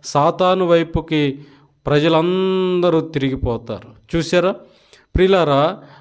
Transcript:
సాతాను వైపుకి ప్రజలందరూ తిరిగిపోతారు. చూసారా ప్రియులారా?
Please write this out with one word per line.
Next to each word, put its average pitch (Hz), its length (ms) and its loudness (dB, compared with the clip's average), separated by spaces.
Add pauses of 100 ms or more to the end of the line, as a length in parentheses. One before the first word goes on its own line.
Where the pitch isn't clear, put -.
సాతాను 180 600 0
వైపుకి 160 720 0 (480)
ప్రజలందరూ 175 1120 0
తిరిగిపోతారు. 131 1160 -6
చూసారా 175 380 0 (600)
ప్రియులారా? 175 640 2 (220)